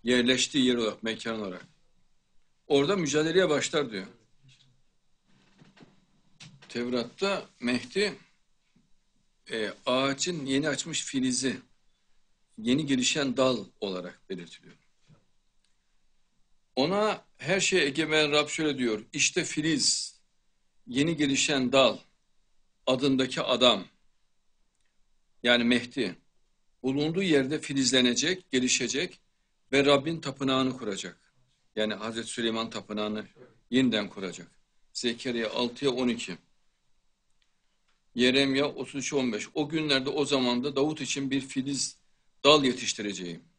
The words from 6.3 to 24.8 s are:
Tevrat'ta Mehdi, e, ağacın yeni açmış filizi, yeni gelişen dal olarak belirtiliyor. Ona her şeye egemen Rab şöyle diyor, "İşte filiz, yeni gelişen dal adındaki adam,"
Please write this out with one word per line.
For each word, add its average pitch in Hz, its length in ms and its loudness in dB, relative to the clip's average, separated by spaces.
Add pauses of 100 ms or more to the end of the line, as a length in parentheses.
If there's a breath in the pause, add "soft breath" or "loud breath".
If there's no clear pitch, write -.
Tevrat'ta 185 760 -4 (140)
Mehdi, 127 540 -2 (1400)
e, 110 220 -4 (140)
ağacın 135 600 -2
yeni 143 220 0
açmış 147 360 -6
filizi, 127 520 -2 (1040)
yeni 127 280 0
gelişen 135 500 0
dal 127 280 2 (160)
olarak 90 480 -8
belirtiliyor. 85 480 -14 (2000)
Ona 196 480 0 (140)
her 180 220 -2
şeye 175 260 2
egemen 151 460 2
Rab 147 160 2
şöyle 151 300 -2
diyor, 110 340 -2
"İşte 151 320 0
filiz, - 760 -2 (640)
yeni 143 300 0
gelişen 135 560 0
dal 127 260 6 (880)
adındaki 131 560 2
adam," 117 420 4 (1600)